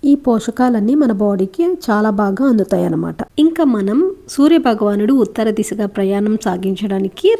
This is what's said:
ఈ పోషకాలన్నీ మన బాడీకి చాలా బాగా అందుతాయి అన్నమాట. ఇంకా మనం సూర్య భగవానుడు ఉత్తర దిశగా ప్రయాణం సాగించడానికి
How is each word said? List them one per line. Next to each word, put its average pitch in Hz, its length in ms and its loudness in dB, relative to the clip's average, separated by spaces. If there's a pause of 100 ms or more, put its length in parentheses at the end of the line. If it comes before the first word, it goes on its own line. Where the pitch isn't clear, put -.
ఈ 285 100 4
పోషకాలన్నీ 233 800 0
మన 277 180 2
బాడీకి 196 500 -2 (280)
చాలా 214 200 2
బాగా 202 340 0
అందుతాయి 196 400 0
అన్నమాట. 165 320 -4 (220)
ఇంకా 320 260 2
మనం 240 500 0 (160)
సూర్య 311 280 4
భగవానుడు 214 540 0
ఉత్తర 220 380 0
దిశగా 208 360 -4
ప్రయాణం 202 580 -2
సాగించడానికి 196 960 -2